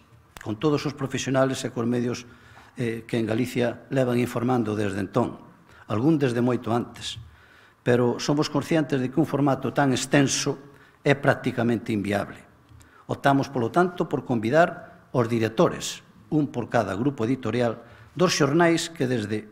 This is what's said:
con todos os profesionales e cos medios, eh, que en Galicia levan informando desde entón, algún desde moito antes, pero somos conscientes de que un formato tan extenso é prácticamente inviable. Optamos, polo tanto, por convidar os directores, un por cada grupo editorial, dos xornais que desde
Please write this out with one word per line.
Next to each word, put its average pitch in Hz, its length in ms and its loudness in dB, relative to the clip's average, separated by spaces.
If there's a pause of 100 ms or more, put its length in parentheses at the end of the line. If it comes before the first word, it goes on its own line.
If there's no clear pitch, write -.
(380)
con 107 160 -6
todos 147 320 0
os 135 80 -6
profesionales 131 720 -2
e - 80 -8
cos 120 80 -2
medios, 120 400 -2 (560)
eh, 113 240 -4
que - 160 -2
en 113 80 0
Galicia 117 640 -2
levan 123 320 2
informando 117 560 0
desde 101 240 -2
entón, 98 400 -2 (480)
algún 127 240 2
desde 127 240 0
moito 120 320 0
antes, - 480 -4 (640)
pero 123 400 2
somos 147 240 0
conscientes 143 560 0
de 127 80 -4
que - 80 0
un 147 80 2
formato 139 480 0
tan 143 160 4
extenso 135 640 2 (480)
é 143 160 4
prácticamente 120 720 0
inviable. 101 480 -2 (720)
Optamos, 139 400 2
polo 120 240 -2
tanto, 180 320 2
por 143 160 -4
convidar 127 680 0 (200)
os 117 160 2
directores, 113 720 0 (320)
un 151 160 2
por 110 240 -6
cada 95 240 0
grupo 131 260 -2
editorial, 120 640 -2 (320)
dos 170 160 2
xornais 160 560 2
que - 160 -4
desde 107 460 -4